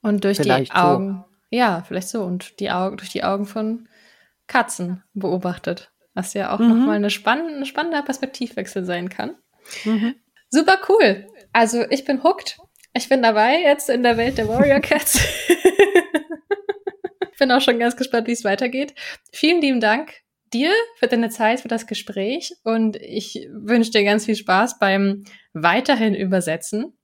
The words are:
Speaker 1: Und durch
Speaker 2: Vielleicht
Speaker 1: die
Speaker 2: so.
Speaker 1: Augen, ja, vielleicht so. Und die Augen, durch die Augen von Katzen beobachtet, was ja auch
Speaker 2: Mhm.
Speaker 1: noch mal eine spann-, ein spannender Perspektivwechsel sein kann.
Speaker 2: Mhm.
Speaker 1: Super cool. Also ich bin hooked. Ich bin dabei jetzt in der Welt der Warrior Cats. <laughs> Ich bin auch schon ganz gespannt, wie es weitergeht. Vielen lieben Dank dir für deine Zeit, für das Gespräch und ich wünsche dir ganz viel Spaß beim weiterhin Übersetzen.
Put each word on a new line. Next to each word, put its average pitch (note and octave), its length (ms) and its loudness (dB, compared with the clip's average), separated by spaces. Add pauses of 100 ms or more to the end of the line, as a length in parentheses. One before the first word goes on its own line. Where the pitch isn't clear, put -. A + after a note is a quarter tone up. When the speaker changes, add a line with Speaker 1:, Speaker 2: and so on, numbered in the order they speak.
Speaker 1:
Und G#3 220 0
durch G3 120 2
Speaker 2:
Vielleicht C3+ 380 0
Speaker 1:
die - 40 2
Speaker 2:
so. F3+ 60 4
Speaker 1:
Augen, F#3 400 0 (240)
ja, G#3+ 400 0
vielleicht F#3 200 -6
so. A3 160 -6
Und F3+ 360 -8
die G3 100 -4
Augen, F#3+ 280 -2
durch F#3+ 100 -14
die - 160 -6
Augen G3 220 -2
von A3 420 -6 (600)
Katzen F#3 540 -2 (120)
beobachtet, F3+ 760 -6 (220)
was F#3 220 -8
ja G3 200 -4
auch G3+ 40 -4
Speaker 2:
Mhm. A#3 100 6
Speaker 1:
noch A3+ 80 6
mal C4+ 200 2
eine G#3 120 0
spann-, B3+ 380 -2 (140)
ein C#4 40 -4
spannender D4 380 -4
Perspektivwechsel B3 840 -8
sein F3 240 -6
kann. A#3 280 -10 (500)
Speaker 2:
Mhm. A3 300 0 (340)
Speaker 1:
Super E4 280 4 (120)
cool. C4+ 360 4 (280)
Also A#3 340 2
ich C4+ 160 -2
bin C4+ 180 -2
hooked. - 360 -2 (380)
Ich A#3+ 120 -6
bin C4 140 2
dabei A3+ 380 4
jetzt D4 300 2
in B3 140 2
der A#3+ 140 4
Welt A#3+ 200 -2
der A3 80 -2
Warrior C#4 320 4
Cats. D4 400 0 (300)
<laughs> F4 100 6 (1700)
Ich - 60 -20
bin C4 120 4
auch B3+ 100 4
schon A#3+ 200 2
ganz A#3+ 160 0
gespannt, A#3+ 320 -2
wie A#3+ 40 -2
es A3+ 120 -6
weitergeht. B3 500 -2 (380)
Vielen E4+ 280 2
lieben C4+ 200 2
Dank A3 320 0 (400)
dir C#4 180 0 (260)
für A#3+ 120 0
deine A#3 220 0
Zeit, A3+ 300 0
für A#3 80 -14
das A3+ 200 -6
Gespräch G#3+ 640 -6 (100)
und A3+ 340 0
ich - 560 -10
wünsche A3+ 380 0
dir G#3 140 2
ganz G#3 220 2
viel A3 100 0
Spaß G#3 420 0
beim G3 460 0 (280)
weiterhin G#3+ 640 2
Übersetzen. F#3 880 -4